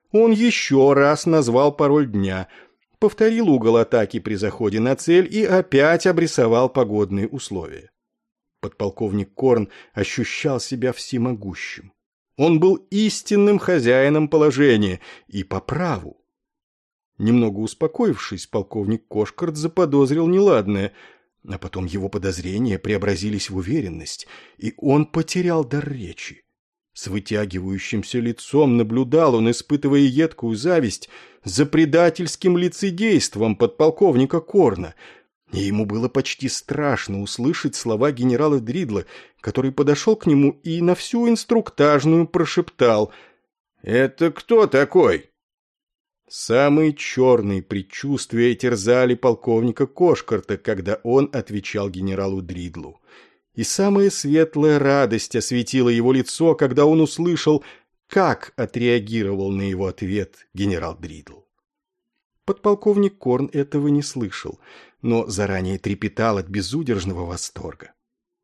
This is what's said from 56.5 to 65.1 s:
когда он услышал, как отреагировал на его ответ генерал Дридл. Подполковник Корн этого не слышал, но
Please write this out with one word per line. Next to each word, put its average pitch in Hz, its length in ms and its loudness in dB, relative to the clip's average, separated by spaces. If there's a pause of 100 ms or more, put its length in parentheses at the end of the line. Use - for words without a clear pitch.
когда 147 320 2
он 160 160 4
услышал, 156 640 0 (440)
как - 480 0
отреагировал 110 920 -2
на 98 140 -4
его 95 240 -4
ответ 95 640 -8
генерал 87 420 -4
Дридл. 80 440 -20 (1080)
Подполковник 202 720 0
Корн 131 340 -2
этого 143 360 -2
не 147 160 2
слышал, - 560 -10 (420)
но 117 240 0